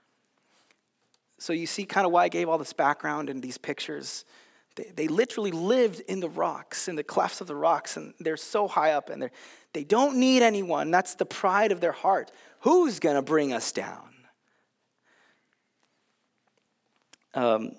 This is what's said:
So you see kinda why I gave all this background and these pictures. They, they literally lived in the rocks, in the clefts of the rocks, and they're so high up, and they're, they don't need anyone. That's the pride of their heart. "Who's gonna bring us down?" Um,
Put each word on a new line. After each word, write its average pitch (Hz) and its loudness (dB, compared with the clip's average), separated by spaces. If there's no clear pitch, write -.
So - -6
you 165 -4
see 196 -6
kinda 190 2
why 175 4
I 180 2
gave 170 -4
all 160 0
this 147 -10
background 147 -2
and 131 -8
these 127 -8
pictures. - -10
They, - -14
they 156 -4
literally 208 0
lived 196 0
in 190 -6
the 170 -4
rocks, 165 -6
in 180 -6
the 151 -4
clefts - -2
of 185 -14
the 151 -10
rocks, 147 0
and - -14
they're 160 -4
so 208 -2
high 160 2
up, 143 -2
and - -10
they're, 131 -8
they 151 -6
don't 262 4
need 254 6
anyone. 175 2
That's 180 2
the - -2
pride 202 2
of 175 -4
their 170 0
heart. - 0
"Who's 294 4
gonna 143 2
bring 143 2
us 113 -4
down?" 95 -10
Um, 113 0